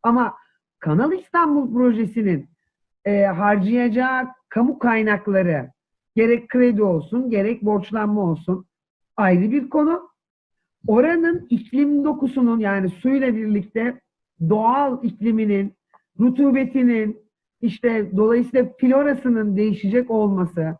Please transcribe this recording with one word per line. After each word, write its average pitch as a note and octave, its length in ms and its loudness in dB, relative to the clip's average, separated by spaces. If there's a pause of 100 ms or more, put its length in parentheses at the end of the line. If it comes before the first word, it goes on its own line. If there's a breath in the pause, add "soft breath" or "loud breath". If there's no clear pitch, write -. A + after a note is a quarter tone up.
Ama A#3+ 300 0 (460 soft breath)
Kanal G#3+ 340 0
İstanbul D4+ 600 -2
projesinin, A3 760 0 (560)
e, G3+ 200 2
harcayacağı A3+ 1000 0 (220)
kamu B3 300 0
kaynakları, G3+ 920 0 (460)
gerek A#3 340 2
kredi B3 340 2
olsun, G#3+ 460 -2
gerek A3 320 -2
borçlanma G#3 600 -2
olsun, F3 440 -4 (520)
ayrı F#3+ 340 2
bir C#4+ 180 -2
konu. D#4 400 0 (760)
Oranın E4 600 2
iklim C#4+ 540 0
dokusunun, B3+ 560 0
yani G3 300 0
suyla C4 460 -2
birlikte A3 680 -4 (480)
doğal B3 540 0
ikliminin, G#3 680 -2 (460 soft breath)
rutubetinin, B3 1000 0 (440)
işte A3 560 -2
dolayısıyla A#3+ 520 2 (100)
florasının B3+ 760 2
değişecek G#3+ 540 0
olması F3 680 -2